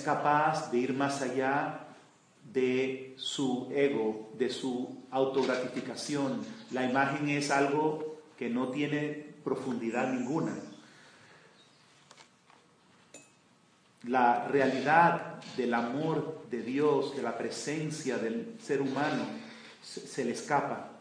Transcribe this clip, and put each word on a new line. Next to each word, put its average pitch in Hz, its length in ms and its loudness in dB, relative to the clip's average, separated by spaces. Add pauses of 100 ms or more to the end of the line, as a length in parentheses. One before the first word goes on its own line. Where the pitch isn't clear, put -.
capaz 151 680 2
de 120 80 2
ir 123 160 2
más 139 260 0
allá 131 600 0 (720)
de 127 640 0
su - 560 -2
ego, 113 680 2
de 123 120 2
su 127 600 -4
autogratificación. 131 1300 0 (280)
La 127 120 0
imagen 139 440 2
es 143 220 0
algo 143 680 2 (180)
que 117 140 -4
no 127 180 0
tiene 147 680 -2 (100)
profundidad 127 680 0
ninguna. 120 420 -2 (3500)
La 120 400 6
realidad 143 920 4 (160)
del 120 160 2
amor 131 800 -2
de 117 120 -4
Dios, 139 540 2
de 123 60 -4
la 117 160 -2
presencia 131 800 -4
del 113 420 -4
ser 139 220 -2
humano, 135 420 0 (580)
se, - 240 -12
se - 180 -4
le 117 80 0
escapa. - 580 -2 (100)